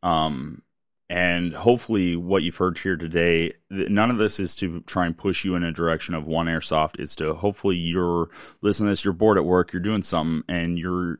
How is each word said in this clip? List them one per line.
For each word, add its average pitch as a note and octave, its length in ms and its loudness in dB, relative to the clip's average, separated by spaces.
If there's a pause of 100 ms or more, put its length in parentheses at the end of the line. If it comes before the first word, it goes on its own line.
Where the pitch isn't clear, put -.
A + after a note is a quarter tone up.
Um, D#2 600 -2 (460)
and F2 440 0
hopefully G#2+ 640 2
what F2 260 0
you've E2+ 140 -4
heard F#2 220 0
here F#2 180 -2
today, E2+ 560 2 (180)
th-, G2 180 -2
none G#2 220 4
of A#2 60 0
this G#2 240 0
is F2 140 -4
to E2+ 260 -4
try - 240 -2
and E2+ 120 -2
push - 280 -2
you F#2 100 0
in F2 80 0
a E2 80 -2
direction E2 440 -2
of D2+ 100 -6
one E2 220 0
airsoft. D#2 520 0
It's - 180 -8
to, D#2 160 -2
hopefully F#2+ 440 -2
you're F2 520 0 (320)
listening G#2 260 2
to G2+ 40 2
this, F#2+ 140 -2
you're G2 80 0
bored G#2+ 240 6
at D#2 80 2
work, F2+ 260 2
you're F2+ 100 -4
doing G#2 200 -2
something, D#2+ 420 -2 (100)
and E2+ 240 -2
you're, F2+ 420 -4